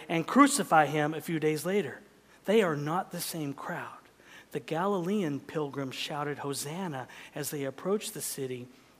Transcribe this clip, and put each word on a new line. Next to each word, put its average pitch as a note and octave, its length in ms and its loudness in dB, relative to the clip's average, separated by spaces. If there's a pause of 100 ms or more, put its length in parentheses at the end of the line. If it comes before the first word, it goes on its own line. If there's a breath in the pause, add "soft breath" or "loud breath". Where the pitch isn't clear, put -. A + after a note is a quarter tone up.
and E3 200 0
crucify G3+ 580 8
him D3+ 300 2
a D#3 80 -6
few E3 180 -2
days D#3 240 2
later. F3+ 380 -2 (420 soft breath)
They A3 160 6
are E3+ 160 4
not D3+ 340 -2
the F3 120 -8
same D3 320 -4
crowd. C#3 420 -8 (560 loud breath)
The D3+ 80 -4
Galilean F3 800 0
pilgrims C#3 560 -6
shouted, D3 440 -6
'Hosanna,' C#3+ 680 -6 (300 loud breath)
as D3 140 -6
they D3 120 -6
approached F#3 520 -4
the - 60 -10
city. B2+ 460 -6 (340 soft breath)